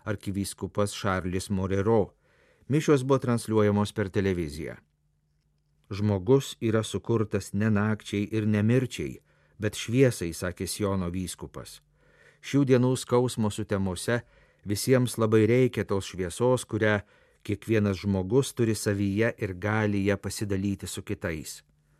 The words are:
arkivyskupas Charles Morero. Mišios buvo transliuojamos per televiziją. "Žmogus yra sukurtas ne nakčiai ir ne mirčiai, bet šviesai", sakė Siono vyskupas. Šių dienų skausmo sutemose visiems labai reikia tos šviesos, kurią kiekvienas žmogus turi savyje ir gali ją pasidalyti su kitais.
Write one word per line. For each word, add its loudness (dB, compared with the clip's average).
arkivyskupas -4
Charles -2
Morero. 2
Mišios 2
buvo 2
transliuojamos 2
per -4
televiziją. -2
"Žmogus 0
yra 2
sukurtas -2
ne 0
nakčiai 0
ir -2
ne 2
mirčiai, 0
bet -4
šviesai", 0
sakė -6
Siono -2
vyskupas. -10
Šių 0
dienų 4
skausmo 0
sutemose -2
visiems 2
labai 6
reikia 2
tos -2
šviesos, -2
kurią 2
kiekvienas 0
žmogus 0
turi 0
savyje 0
ir -4
gali 0
ją 4
pasidalyti -4
su -10
kitais. -8